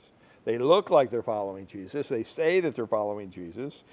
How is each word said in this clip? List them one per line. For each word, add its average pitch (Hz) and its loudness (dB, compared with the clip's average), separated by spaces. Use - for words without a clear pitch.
They 113 0
look 160 4
like 139 6
they're 117 -2
following 98 -6
Jesus. 101 -8
They 117 -4
say 165 0
that 151 -2
they're 113 -4
following 104 -2
Jesus. 95 -12